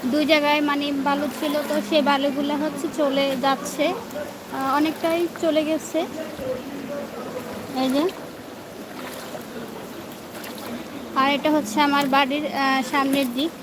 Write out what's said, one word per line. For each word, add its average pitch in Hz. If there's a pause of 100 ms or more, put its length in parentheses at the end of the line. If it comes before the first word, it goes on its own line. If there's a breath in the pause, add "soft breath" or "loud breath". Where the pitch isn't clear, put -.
দুই 285
জায়গায় 294
মানে 285
বালু 285 (140)
ছিল, 294 (140)
তো 302 (160)
সেই 302
বালুগুলো 285
হচ্ছে 294
চলে 277
যাচ্ছে, 277
আহ, 269
অনেকটাই 330 (140)
চলে 311
গেছে। 311 (1800)
এই 262
যে, 277 (3250)
আর 277
এটা 285
হচ্ছে 302
আমার 285
বাড়ির, 277
আহ, 269
সামনের 277
দিক 294 (120)